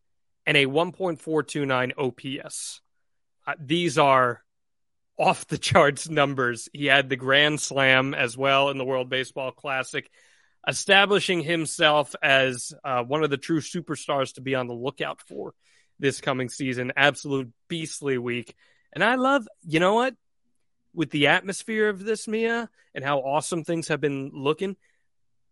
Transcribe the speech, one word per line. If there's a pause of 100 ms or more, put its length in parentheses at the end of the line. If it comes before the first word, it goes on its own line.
(440)
and
a
one
point
four
two
nine
O
P
S. (680)
Uh,
these
are (720)
off
the
charts
numbers.
He
had
the
grand
slam
as
well
in
the
World
Baseball
Classic, (560)
establishing
himself
as, (100)
uh,
one
of
the
true
superstars
to
be
on
the
lookout
for (460)
this
coming
season.
Absolute (160)
beastly
week. (360)
And
I
love, (160)
you
know
what? (800)
With
the
atmosphere
of
this,
Mia, (240)
and
how
awesome
things
have
been
looking, (760)